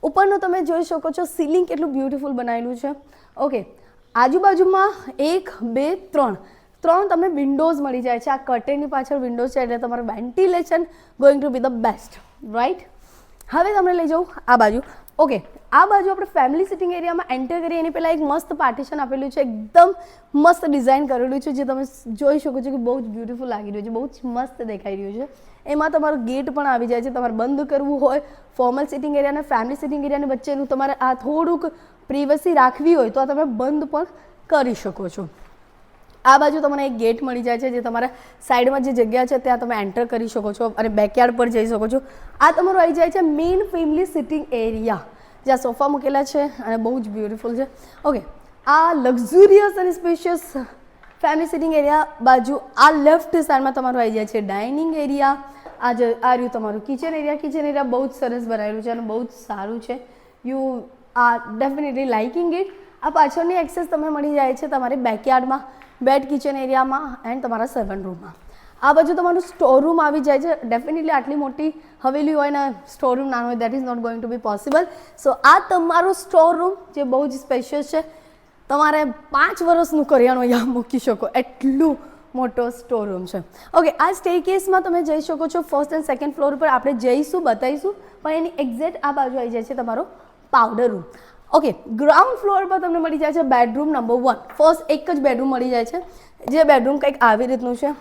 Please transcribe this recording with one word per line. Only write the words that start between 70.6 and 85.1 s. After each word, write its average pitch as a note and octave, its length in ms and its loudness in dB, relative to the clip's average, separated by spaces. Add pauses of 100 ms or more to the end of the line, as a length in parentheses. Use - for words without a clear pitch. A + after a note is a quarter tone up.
આટલી C#4 260 -2
મોટી D4 380 -4 (280)
હવેલી C#4+ 320 0
હોય C#4+ 160 0
ને C#4 260 -2 (180)
સ્ટોર B3+ 240 0
રૂમ C#4 100 -4
નાનો A#3+ 200 -4
હોય, A#3+ 80 -4
that A3+ 160 -4
is C4+ 100 -4
not B3 160 -6
going A#3 240 -6
to A#3 60 -8
be A#3 100 -6
possible. B3+ 500 -2 (380)
So C4+ 60 4 (120)
આ D#4 160 8 (100)
તમારો F4 440 2
સ્ટોર E4+ 440 4
રૂમ F#4 180 -2 (200)
જે C#4+ 80 -2
બહુ C4+ 240 0
જ B3+ 60 -6
સ્પેશિયસ C4+ 600 -4
છે. D#4 100 0 (640)
તમારે D4+ 360 2
પાંચ D4 580 -2
વર્ષનું E4 420 2
કરિયાણું B3+ 360 4
અહીંયા A#3+ 240 2
મૂકી A#3+ 340 -2
શકો, A3+ 360 -2
એટલું C4+ 600 0 (380)
મોટો B3 340 -2
સ્ટોર A#3+ 380 -6
રૂમ F#3 180 -8
છે. F#3 140 -8 (340)
ઓકે, D#4+ 160 6
આ D#4+ 220 0
સ્ટેરકેસમાં F#4 720 0
તમે F4 220 0
જઈ D#4 180 0